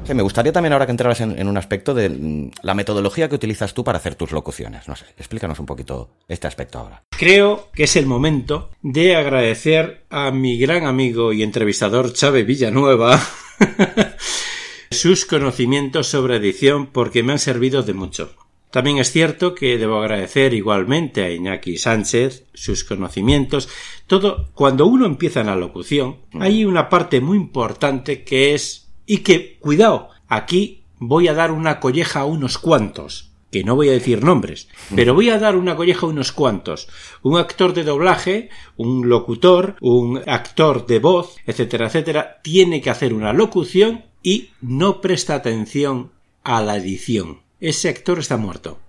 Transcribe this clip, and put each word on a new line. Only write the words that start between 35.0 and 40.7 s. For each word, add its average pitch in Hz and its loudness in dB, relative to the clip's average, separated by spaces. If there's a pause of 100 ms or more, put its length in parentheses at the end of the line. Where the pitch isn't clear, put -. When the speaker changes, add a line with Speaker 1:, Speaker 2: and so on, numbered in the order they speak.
Speaker 2:
voy 226 6
a 220 2
dar 208 2
una 180 -2
colleja 175 0
a 160 -2
unos 143 -4
cuantos. 98 -2 (340)
Un 151 2
actor 175 2
de 160 -2
doblaje, 180 0 (260)
un 120 -2
locutor, 175 4
un 123 2
actor 139 0